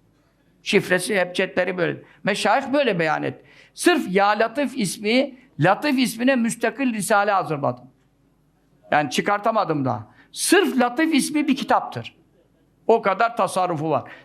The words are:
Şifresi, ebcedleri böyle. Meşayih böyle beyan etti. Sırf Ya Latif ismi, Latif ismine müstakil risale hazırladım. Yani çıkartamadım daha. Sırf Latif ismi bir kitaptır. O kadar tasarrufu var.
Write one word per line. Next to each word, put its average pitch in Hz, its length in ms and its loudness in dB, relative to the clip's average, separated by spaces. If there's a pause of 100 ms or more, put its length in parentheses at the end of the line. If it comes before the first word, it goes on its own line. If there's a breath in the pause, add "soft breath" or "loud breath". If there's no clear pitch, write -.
(640)
Şifresi, 180 520 0
ebcedleri 185 640 -2
böyle. 147 240 -2 (220 soft breath)
Meşayih 214 480 0
böyle 262 260 2
beyan 156 240 0
etti. 135 220 -8 (300 soft breath)
Sırf 311 400 0
Ya 202 140 4
Latif 226 500 0
ismi, 220 580 -2 (240 loud breath)
Latif 202 380 2
ismine 247 380 2
müstakil 233 580 -2
risale 208 360 2
hazırladım. 147 540 -2 (1080)
Yani 147 200 2
çıkartamadım 196 760 -2
daha. 110 240 -4 (240 soft breath)
Sırf 311 460 2
Latif 247 360 0
ismi 285 340 0
bir 254 80 2
kitaptır. - 600 -2 (720)
O 226 160 4
kadar 214 340 0
tasarrufu 175 540 -2
var. 127 200 -2 (140)